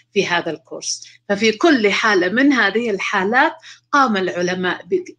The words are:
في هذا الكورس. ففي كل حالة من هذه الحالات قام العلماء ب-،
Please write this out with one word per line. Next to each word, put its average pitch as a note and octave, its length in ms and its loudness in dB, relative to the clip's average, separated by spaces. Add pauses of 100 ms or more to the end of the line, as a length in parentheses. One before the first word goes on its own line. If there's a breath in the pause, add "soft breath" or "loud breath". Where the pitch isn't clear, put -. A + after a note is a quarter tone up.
(140)
في F#3+ 120 0
هذا E3+ 240 -2
الكورس. - 540 -10 (240 loud breath)
ففي G#3 240 0
كل A3+ 380 2
حالة G3 380 0
من C4+ 240 4
هذه A3 380 0
الحالات G#3+ 640 0 (400 loud breath)
قام C4 240 2
العلماء F3+ 680 -4
ب-، F3+ 200 -2 (140)